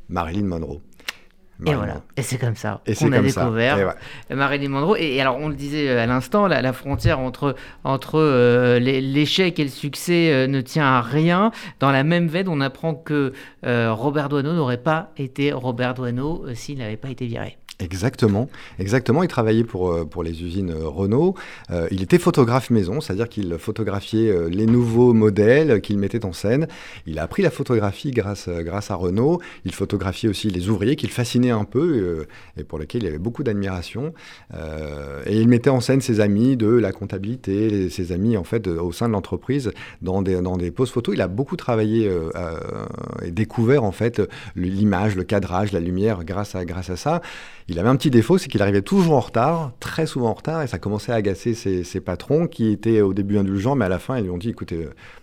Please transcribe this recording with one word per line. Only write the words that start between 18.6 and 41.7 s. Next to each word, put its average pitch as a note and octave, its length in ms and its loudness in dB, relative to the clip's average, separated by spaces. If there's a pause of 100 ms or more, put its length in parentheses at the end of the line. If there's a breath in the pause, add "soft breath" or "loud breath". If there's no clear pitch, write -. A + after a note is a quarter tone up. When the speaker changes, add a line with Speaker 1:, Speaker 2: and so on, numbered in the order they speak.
Speaker 1:
exactement. A#2 420 2
Il F#3 60 2
travaillait A2+ 380 2
pour, F#2 260 -2
euh, E2+ 140 0
pour E2+ 180 -6
les E2 200 -6
usines, F2+ 280 -4
euh, D#2+ 160 -4
Renault. G#2 480 0 (360 loud breath)
Euh, E2+ 200 -2
il F#2+ 100 -2
était F#2+ 180 4
photographe B2+ 500 2
maison, G#2+ 320 2
c'est-à-dire G#2+ 260 -4
qu'il F2+ 300 -6
photographiait, A2 720 -2
euh, F2 180 2
les F#2 180 0
nouveaux A#2+ 460 6
modèles A2 680 6
qu'il G#2 160 -2
mettait G2 260 -2
en G2 80 -6
scène. B2 360 0 (380 loud breath)
Il D#2 140 -8
a D#2 40 -4
appris G3 200 -2
la E3+ 60 2
photographie A#2 640 -2
grâce, G2+ 360 -2
euh, E2+ 140 -4
grâce F2 300 -6
à G2+ 40 -2
Renault. G#2+ 460 0 (240 loud breath)
Il F#2 80 -6
photographiait G2 560 -2
aussi G#2 200 -2
les F2+ 200 -2
ouvriers A2 260 2
qu'il A#2 140 -4
fascinait B2 400 0
un G#2+ 160 0
peu, D3+ 320 0
euh, E2+ 300 -2 (280 loud breath)
et D#2 80 -10
pour D2+ 160 -10
lesquels F#2 240 -6
il G2 40 -4
avait D2+ 100 -4
beaucoup A2+ 260 -6
d'admiration. G#2 680 -4 (400 loud breath)
Euh, D2+ 720 -10
et G#2 160 2
il A2+ 80 6
mettait A#2+ 200 6
en C3 120 4
scène C3 180 2
ses A#2 220 2
amis G#2+ 340 4
de A2 140 2
la A2 240 4
comptabilité, G2+ 760 -4
les, G2 200 0
ses F2 240 -6
amis, G#2+ 240 2
en F2 80 -4
fait, A2 240 -2
au E2+ 240 -2
sein A#2+ 160 -2
de - 20 2
l'entreprise, G#2+ 640 -2 (280 loud breath)
dans F#2 200 0
des, F#2 200 2
dans F2+ 140 -2
des F2 160 -2
poses B2+ 200 -2
photos. B2+ 220 -2
Il G3 60 0
a F#2+ 80 0
beaucoup B2+ 300 -4
travaillé, A2 500 2